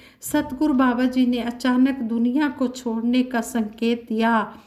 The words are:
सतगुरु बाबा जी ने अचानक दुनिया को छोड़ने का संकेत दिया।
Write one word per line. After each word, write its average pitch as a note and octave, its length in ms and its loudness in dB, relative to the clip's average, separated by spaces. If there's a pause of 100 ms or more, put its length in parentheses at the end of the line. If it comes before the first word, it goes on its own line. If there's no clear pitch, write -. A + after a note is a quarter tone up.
(220)
सतगुरु D4 520 -2
बाबा B3+ 320 2
जी B3+ 200 2
ने B3 140 0
अचानक B3+ 600 2
दुनिया A#3+ 480 0
को C4+ 200 -2
छोड़ने A#3+ 560 0
का B3+ 180 -2
संकेत A3+ 680 -2
दिया। A3 460 0 (120)